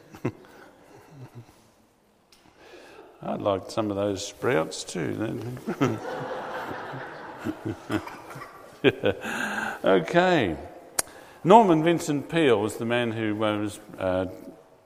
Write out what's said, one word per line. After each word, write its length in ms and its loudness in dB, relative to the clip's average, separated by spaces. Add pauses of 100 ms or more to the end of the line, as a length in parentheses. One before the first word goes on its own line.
(240)
<laughs> 80 -2 (3000)
I'd 200 -6
like 300 -2
some 180 -2
of 80 -4
those 280 -2
sprouts 580 -2
too, 320 -6
then. 840 -4 (2000)
<laughs> 40 -12 (1800)
Okay. 720 4 (880)
Norman 400 10
Vincent 420 2
Peale 320 4
was 160 -2
the 100 -6
man 280 0
who 200 0
was, 460 0 (180)
uh, 280 0 (600)